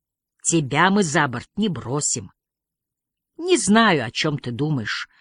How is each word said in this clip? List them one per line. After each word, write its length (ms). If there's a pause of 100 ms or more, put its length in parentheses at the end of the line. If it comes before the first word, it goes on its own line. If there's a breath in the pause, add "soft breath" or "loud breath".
(420)
Тебя 480
мы 120
за 260
борт 280
не 120
бросим. 640 (1040)
Не 220
знаю, 460
о 60
чём 280
ты 120
думаешь. 580 (120 soft breath)